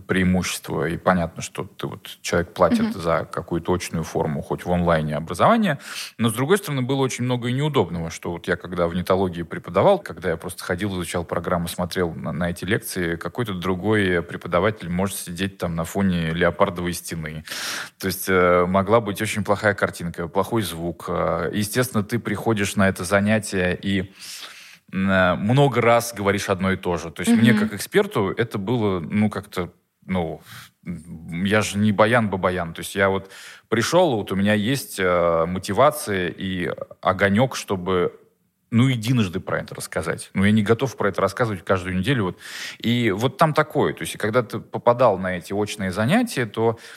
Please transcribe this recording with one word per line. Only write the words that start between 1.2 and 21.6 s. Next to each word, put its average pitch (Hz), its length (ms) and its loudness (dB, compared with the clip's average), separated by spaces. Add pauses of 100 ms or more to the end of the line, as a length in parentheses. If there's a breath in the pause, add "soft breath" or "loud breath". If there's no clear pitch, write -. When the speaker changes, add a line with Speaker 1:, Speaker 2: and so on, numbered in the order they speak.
Speaker 1:
что - 220 -8
ты - 240 -10
вот, - 320 -14
человек 85 340 0
платит 90 400 2
Speaker 2:
Мгм. 95 60 -8
Speaker 1:
за 82 320 0
какую-то 82 400 -4
очную 87 320 -4
форму, 78 380 -4
хоть - 240 -6
в 87 60 -2
онлайне 80 440 2
образования, 139 640 2 (400 loud breath)
но, 113 100 2
с 107 60 -2
другой 139 240 2
стороны, 143 240 -4
было 135 200 0
очень 123 220 -2
много 123 240 -2
и 123 60 -2
неудобного, 95 560 0
что - 220 -8
вот 85 140 -10
я 87 100 0
когда 87 320 -2
в 85 60 -4
нетологии 90 480 0
преподавал, 92 560 2
когда 85 320 -8
я 85 60 0
просто - 260 -10
ходил, 95 300 -2
изучал 87 320 -4
программу, 87 420 -2
смотрел 87 480 -2
на, - 180 -6
на 87 180 -2
эти 87 160 -8
лекции, 87 500 -2
какой-то 101 380 -6
другой 92 680 0
преподаватель 87 680 -2
может 95 280 -2
сидеть 90 420 -6
там 87 180 -4
на 82 80 -2
фоне 87 500 0
леопардовой 87 580 0
стены. 78 520 -10 (540 loud breath)
То - 100 -6
есть, - 200 -4
э, 90 380 6
могла 98 340 4
быть 104 220 -2
очень 104 220 -2
плохая 101 300 2
картинка, 85 540 -4
плохой 98 340 0
звук. 85 460 -6
Э, 85 440 0
естественно, 110 520 0